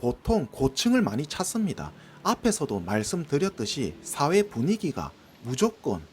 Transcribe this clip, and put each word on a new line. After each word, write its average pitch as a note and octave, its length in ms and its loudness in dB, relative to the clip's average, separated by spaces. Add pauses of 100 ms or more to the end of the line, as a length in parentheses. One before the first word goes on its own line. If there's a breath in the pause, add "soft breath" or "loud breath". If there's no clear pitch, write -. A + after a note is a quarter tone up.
보통 B2 500 0
고층을 A#3+ 500 2
많이 B2 260 0
찾습니다. F#3 680 -4 (320 loud breath)
앞에서도 F#3+ 560 0
말씀드렸듯이 A2 1200 -2
사회 E3+ 400 2
분위기가 C#3 720 -2 (320 loud breath)
무조건 B2+ 580 -2 (100)